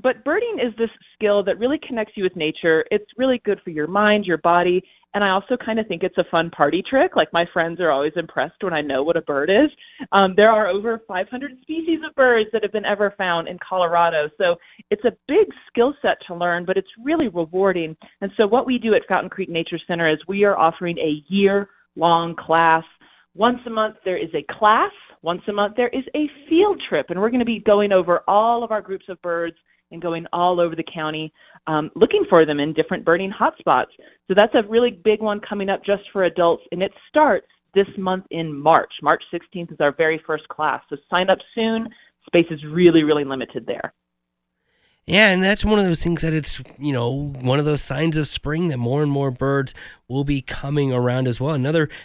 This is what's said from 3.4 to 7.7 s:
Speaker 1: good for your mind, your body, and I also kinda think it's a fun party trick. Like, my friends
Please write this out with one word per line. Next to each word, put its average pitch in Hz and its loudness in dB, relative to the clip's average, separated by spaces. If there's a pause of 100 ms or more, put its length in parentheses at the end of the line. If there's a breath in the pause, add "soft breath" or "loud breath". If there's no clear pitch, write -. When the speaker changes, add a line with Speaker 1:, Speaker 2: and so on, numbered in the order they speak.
Speaker 1:
good 196 -2
for 190 -14
your 151 -4
mind, 208 2
your 165 0
body, 180 2 (300 soft breath)
and 202 -2
I 196 2
also 196 -2
kinda 226 -4
think 175 -8
it's 185 -4
a 175 2
fun 165 -2
party 147 0
trick. 285 0
Like, - 2
my 170 2
friends 170 -4